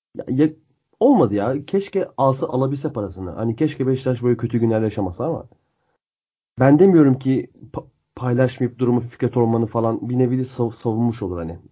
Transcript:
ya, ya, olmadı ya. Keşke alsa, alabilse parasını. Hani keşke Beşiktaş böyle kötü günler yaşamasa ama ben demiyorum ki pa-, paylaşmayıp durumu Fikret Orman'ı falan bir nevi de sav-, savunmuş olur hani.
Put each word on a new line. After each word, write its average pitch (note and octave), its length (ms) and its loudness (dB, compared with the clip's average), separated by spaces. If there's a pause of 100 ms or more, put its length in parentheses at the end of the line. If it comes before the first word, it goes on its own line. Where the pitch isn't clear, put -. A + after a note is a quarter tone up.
(160)
ya, - 140 -10
ya, C#3+ 200 2 (500)
olmadı G3+ 360 4
ya. A#2+ 300 -2
Keşke G3 420 -4 (100)
alsa, C3+ 300 0
alabilse C3+ 460 -2
parasını. F#2+ 380 -8
Hani A2+ 240 -4
keşke C3+ 320 -2
Beşiktaş C3 360 -2
böyle A#2+ 140 2
kötü A#2 200 -4
günler A2+ 240 2
yaşamasa G2+ 440 -4
ama D#3+ 220 -6 (1120)
ben C#3 200 6
demiyorum D#3 400 6
ki C3+ 320 -2 (220)
pa-, - 120 -10 (300)
paylaşmayıp B2 640 -2
durumu B2 220 2
Fikret A#2+ 360 -4
Orman'ı A#2 280 2
falan A2+ 440 -4
bir B2 80 -2
nevi B2+ 200 0
de B2+ 80 -2
sav-, A#2+ 260 -4
savunmuş A2+ 500 -2
olur F2+ 160 -6
hani. E2 220 -10 (120)